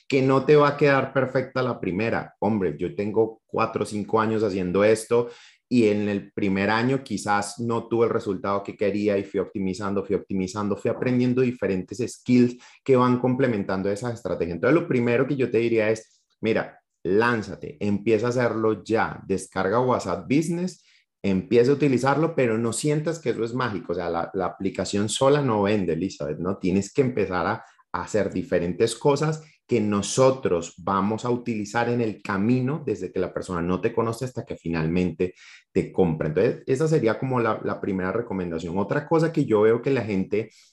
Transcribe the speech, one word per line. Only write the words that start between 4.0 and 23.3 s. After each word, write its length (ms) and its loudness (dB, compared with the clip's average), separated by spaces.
años 220 0
haciendo 400 0
esto 460 2
y 200 4
en 200 2
el 260 -4
primer 360 0
año 340 0
quizás 560 -4
no 280 -4
tuve 180 2
el 60 0
resultado 500 -2
que 160 -12
quería 400 0
y 60 -2
fui 160 -4
optimizando, 640 -4
fui 100 0
optimizando, 640 -4
fui 140 -2
aprendiendo 500 0
diferentes 560 -2
skills 500 4
que 120 4
van 240 4
complementando 680 0
esa 240 -4
estrategia. 400 -4
Entonces, 260 2
lo 80 -2
primero 380 2
que 100 -2
yo 140 0
te 80 0
diría 320 2
es, 320 -6
mira, 380 -2
lánzate, 800 0
empieza 480 0
a 20 0
hacerlo 540 0
ya, 420 0
descarga 540 -2
WhatsApp 500 -2
Business, 560 -2
empieza 460 4
a 40 4
utilizarlo, 600 2
pero 220 2
no 160 -2
sientas 440 -2
que 120 -4
eso 140 -2